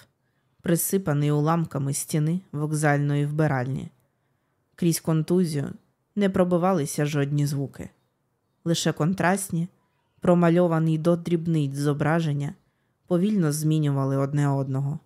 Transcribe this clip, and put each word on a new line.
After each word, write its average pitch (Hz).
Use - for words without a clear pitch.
присипаний 165
уламками 147
стіни 160
вокзальної 147
вбиральні. 139
Крізь 170
контузію 160
не 196
пробивалися 175
жодні 147
звуки. 139
Лише 165
контрастні, 175
промальовані 165
до 170
дрібниць 165
зображення, 147
повільно 180
змінювали 147
одне 143
одного. 139